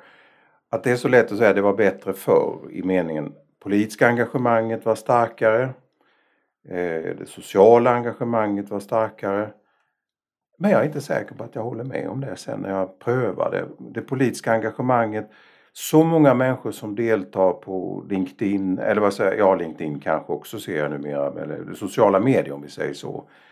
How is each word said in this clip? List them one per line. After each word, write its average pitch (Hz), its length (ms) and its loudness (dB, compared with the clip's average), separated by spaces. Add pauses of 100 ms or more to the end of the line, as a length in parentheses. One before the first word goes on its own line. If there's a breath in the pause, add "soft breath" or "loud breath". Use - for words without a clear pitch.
(680 soft breath)
Att - 140 -4
det 120 80 2
är 123 40 2
så 120 120 -2
lätt 120 240 4
att 101 60 -4
säga 110 120 4
att 95 60 2
det 98 60 2
var 101 120 4
bättre 98 400 0
förr - 440 2 (140)
i 90 120 -10
meningen 82 500 -2 (260)
politiska 107 480 0
engagemanget 117 800 0
var 110 100 2
starkare, 117 680 2 (1040)
eh, 90 480 -6
det - 100 -14
sociala 113 680 6
engagemanget 117 760 -2
var 101 100 -6
starkare. 104 680 -4 (1080)
Men 202 140 0
jag 131 100 4
är 127 40 2
inte 147 160 -6
säker - 340 -6
på - 80 -12
att - 120 -16
jag 120 80 -6
håller 117 200 -8
med - 260 -8
om 131 120 -8
det 101 140 -10
sen 110 240 -10
när 98 100 -8
jag 95 300 -4
prövar 120 520 -2
det. 90 140 -4 (120)
Det - 240 -12
politiska 120 520 -2
engagemanget, 110 760 0 (440 soft breath)
så - 300 4
många 160 300 6
människor 127 380 0
som 104 240 -10
deltar 101 580 2
på 95 560 -8
LinkedIn, 95 720 -2
eller 107 220 0
vad 101 120 4
säger 98 180 0
jag, 104 80 -2
ja, 95 160 4
LinkedIn 80 440 -6
kanske 80 340 -4
också 90 260 -10
ser 92 200 -8
jag 73 120 -2
numera, 71 500 -6
eller 82 320 -12
sociala 98 460 2
medier 113 340 2
om 71 80 -10
vi 71 80 -16
säger 73 240 -6
så, - 300 -12 (280 soft breath)